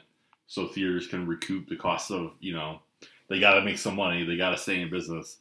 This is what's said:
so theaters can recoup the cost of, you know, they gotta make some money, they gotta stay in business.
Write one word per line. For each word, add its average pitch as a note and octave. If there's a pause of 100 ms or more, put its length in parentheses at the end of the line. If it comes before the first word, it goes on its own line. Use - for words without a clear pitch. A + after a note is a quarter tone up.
(480)
so F#2+
theaters F2+
can F2+
recoup F2
the E2+
cost E2+
of, E2+
you F#2
know, D#2 (480)
they F#2+
gotta G2+
make G2
some G2
money, F2
they E2+
gotta F2+
stay F#2
in E2+
business. E2